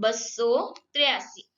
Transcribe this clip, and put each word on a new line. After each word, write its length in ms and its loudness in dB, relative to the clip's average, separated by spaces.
બસો 480 0
ત્ર્યાસી. 520 0